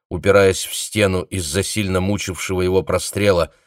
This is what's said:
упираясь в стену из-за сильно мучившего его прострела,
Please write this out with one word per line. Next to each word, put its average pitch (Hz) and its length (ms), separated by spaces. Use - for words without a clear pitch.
упираясь 95 520
в - 100
стену 95 480
из-за 90 400
сильно 95 360
мучившего 92 640
его 92 220
прострела, 90 680